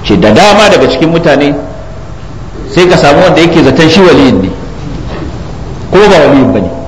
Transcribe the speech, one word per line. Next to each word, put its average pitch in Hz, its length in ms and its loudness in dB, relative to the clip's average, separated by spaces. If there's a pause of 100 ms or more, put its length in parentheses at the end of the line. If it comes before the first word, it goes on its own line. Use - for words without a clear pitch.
Ce 202 140 0
da 107 140 2
dama 202 380 4
daga 131 200 2
cikin 160 200 -2
mutane 147 460 0 (1160)
sai 180 160 2
ka 180 80 2
samu 180 240 2
wanda 156 180 2
yake 165 240 2
zaton 135 260 2
shi 196 120 2
waliyin 139 400 4
ne, 92 80 -4 (1400)
ko 170 60 2 (120)
ba 190 160 4
waliyin 131 260 2
bane. 95 180 -2 (180)